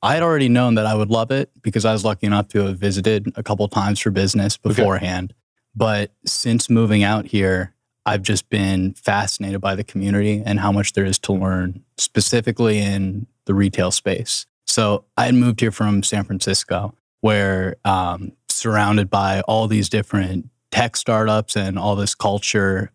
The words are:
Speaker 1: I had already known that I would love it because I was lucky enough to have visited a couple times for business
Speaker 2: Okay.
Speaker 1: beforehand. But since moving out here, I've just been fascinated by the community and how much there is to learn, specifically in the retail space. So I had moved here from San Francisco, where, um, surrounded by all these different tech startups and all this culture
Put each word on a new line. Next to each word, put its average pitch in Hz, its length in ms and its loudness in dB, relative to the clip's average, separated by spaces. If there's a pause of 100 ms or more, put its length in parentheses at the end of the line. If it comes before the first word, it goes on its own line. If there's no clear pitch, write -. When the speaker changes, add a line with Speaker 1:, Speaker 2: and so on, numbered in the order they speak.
Speaker 1:
I 135 140 0
had 165 80 0
already 151 280 2
known 123 260 4
that 107 100 2
I 107 80 0
would 107 160 0
love 113 220 2
it 139 180 -2 (120)
because 107 220 0
I 113 80 4
was 104 120 0
lucky 107 220 -2
enough 101 220 0
to 101 180 0
have 95 120 -4
visited 101 580 0
a 113 60 -8
couple 104 260 -2
times 101 320 0
for 113 100 0
business 98 540 0
Speaker 2:
Okay. 110 100 0
Speaker 1:
beforehand. 92 600 0 (400)
But 107 380 0 (140)
since - 440 0
moving 107 320 4
out 104 240 0
here, 92 460 0 (340)
I've 107 140 0
just 98 300 -4
been 98 420 0
fascinated 98 680 -2
by 98 120 -2
the 101 100 -4
community 101 600 -2
and 104 160 0
how 104 120 0
much 101 200 0
there 98 140 0
is 95 140 0
to - 120 -4
learn, 92 500 -2 (140)
specifically 113 840 0
in 98 480 -2 (200)
the 98 80 0
retail 98 360 2
space. - 540 -4 (220)
So 104 400 0 (100)
I 123 80 2
had 123 100 2
moved 123 260 4
here 113 100 2
from 101 320 0
San 101 220 -2
Francisco, 95 680 -4 (280)
where, 98 540 2 (100)
um, 90 460 -2 (180)
surrounded 104 580 2
by 98 340 0
all 110 260 0
these 104 200 0
different 95 640 -4 (200)
tech 117 280 -2
startups 110 580 0
and 95 220 -4
all 101 180 0
this 101 180 -2
culture 98 800 -2